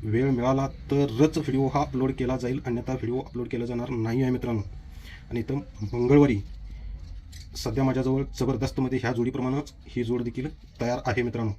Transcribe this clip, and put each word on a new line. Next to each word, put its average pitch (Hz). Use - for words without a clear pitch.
वेळ 117
मिळाला 135
तरच 139
व्हिडिओ 135
हा 135
अपलोड 131
केला 127
जाईल, 123
अन्यथा 120
व्हिडिओ 123
अपलोड 123
केला 117
जाणार 120
नाही 117
आहे, 127
मित्रांनो. 117
आणि 117
इथं 135
मंगळवारी 120
सध्या 123
माझ्याजवळ 131
जबरदस्तमध्ये 127
ह्या -
जोडीप्रमाणेच 127
ही 123
जोड 120
देखील 127
तयार 123
आहे, 117
मित्रांनो. 113